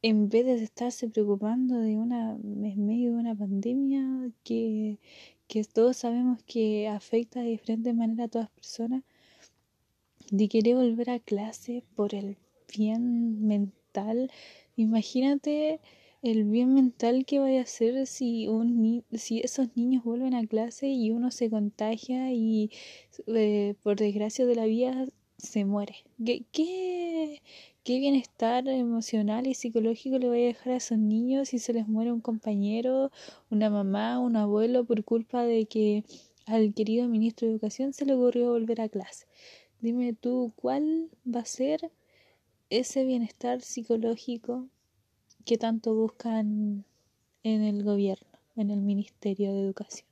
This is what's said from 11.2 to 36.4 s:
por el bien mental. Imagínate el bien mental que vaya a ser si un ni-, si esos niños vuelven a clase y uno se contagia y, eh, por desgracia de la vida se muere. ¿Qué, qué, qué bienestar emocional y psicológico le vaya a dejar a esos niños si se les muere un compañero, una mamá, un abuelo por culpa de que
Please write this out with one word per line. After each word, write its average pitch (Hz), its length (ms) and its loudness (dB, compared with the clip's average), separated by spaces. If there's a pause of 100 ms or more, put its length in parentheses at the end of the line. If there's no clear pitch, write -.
por 208 180 -2
el 202 240 -8 (380)
bien 226 720 0
mental. 208 840 -2 (440)
Imagínate 277 1040 2 (420)
el 220 220 2
bien 240 300 4
mental 254 520 4
que 285 140 2
vaya 262 220 4
a 247 40 -4
ser 254 400 0
si 233 420 -4
un 233 340 2
ni-, 226 220 2 (100)
si 226 260 -4
esos 247 360 -2
niños 240 280 2
vuelven 247 320 -2
a 233 100 0
clase 226 440 -2
y 240 220 0
uno 240 200 0
se 233 180 -2
contagia 220 840 -2
y, 220 400 2 (560)
eh, 208 540 2
por 208 160 0
desgracia 208 480 0
de 247 100 4
la 226 100 0
vida 254 420 0 (300)
se - 280 -2
muere. 202 300 -2 (280)
¿Qué, 240 280 0
qué, 339 880 -2 (420)
qué 247 160 0
bienestar 254 680 0
emocional 233 800 0
y 269 60 0
psicológico 233 640 -2
le 254 100 0
vaya 240 180 4
a - 20 4
dejar 240 260 -2
a 254 40 0
esos 233 200 -2
niños 240 520 2
si 254 100 -2
se 240 120 -4
les 226 160 -2
muere 220 240 0
un 233 80 -2
compañero, 226 920 -2 (380)
una 214 200 2
mamá, 208 500 0
un 247 160 2
abuelo 220 480 2
por 226 200 0
culpa 233 420 0
de 226 220 2
que 214 360 2 (440)